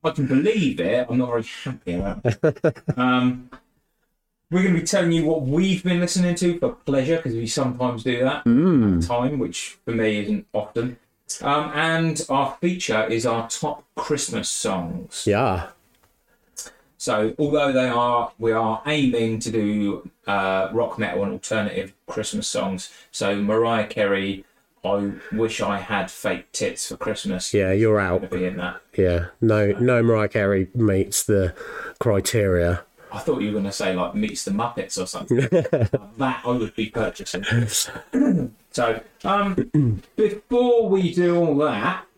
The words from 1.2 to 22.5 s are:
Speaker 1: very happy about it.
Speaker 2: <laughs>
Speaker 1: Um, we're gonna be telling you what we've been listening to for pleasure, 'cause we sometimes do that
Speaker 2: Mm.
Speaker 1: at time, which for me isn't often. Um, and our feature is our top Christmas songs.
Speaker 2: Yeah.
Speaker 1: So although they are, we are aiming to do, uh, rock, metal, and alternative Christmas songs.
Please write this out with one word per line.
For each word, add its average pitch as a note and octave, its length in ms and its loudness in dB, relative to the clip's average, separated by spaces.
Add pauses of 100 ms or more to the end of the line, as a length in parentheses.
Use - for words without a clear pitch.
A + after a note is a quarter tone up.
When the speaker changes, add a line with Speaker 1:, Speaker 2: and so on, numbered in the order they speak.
Speaker 1:
very A#2 140 0 (200)
happy B2 300 -8
about F#2+ 300 -4
it. D3 540 0 (120)
Speaker 2:
<laughs> - 80 0
Speaker 1:
Um, B2+ 520 2 (1000)
we're F3+ 120 2
gonna F3+ 160 4
be - 60 -4
telling F3 260 2
you D#3+ 140 2
what D#3+ 160 0
we've F3 420 0
been F3+ 160 2
listening F3 360 2
to F3 240 0
for B2 140 0
pleasure, C#3 440 0
'cause C3 160 -2
we A2+ 140 -2
sometimes B2 560 -2
do B2 160 0
that C3 260 0
Speaker 2:
Mm. A#2+ 560 6
Speaker 1:
at E2+ 60 0
time, B2+ 320 0
which - 440 -8
for A#2+ 80 -6
me A2 320 0
isn't G#2 300 -2
often. A#2 440 -4 (440)
Um, D3+ 320 -2
and D#3+ 560 0
our C#3 320 0
feature C#3+ 460 0
is A2+ 180 0
our A2+ 240 -2
top - 340 -6 (120)
Christmas C#3+ 520 -4
songs. F2 760 -6
Speaker 2:
Yeah. G2+ 440 0 (1300)
Speaker 1:
So A2+ 420 0
although C#3+ 340 2
they B2+ 160 2
are, A#2+ 480 2
we A2+ 140 0
are A2 340 0
aiming A#2 540 2
to A#2 120 -6
do, G#2 580 0 (180)
uh, F#2+ 440 0
rock, A#2 280 -2
metal, G2 240 -2
and G2 100 -4
alternative G2 600 -4 (140)
Christmas G#2+ 400 -6
songs. F#2+ 460 -4 (180)